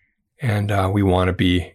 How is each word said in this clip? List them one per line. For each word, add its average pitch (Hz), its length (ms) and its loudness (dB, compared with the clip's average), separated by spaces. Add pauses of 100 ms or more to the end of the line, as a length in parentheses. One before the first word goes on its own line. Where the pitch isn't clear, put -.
(420)
and, 104 300 -2
uh, 95 200 0
we 104 120 2
want 92 240 2
to 92 60 -2
be 90 420 0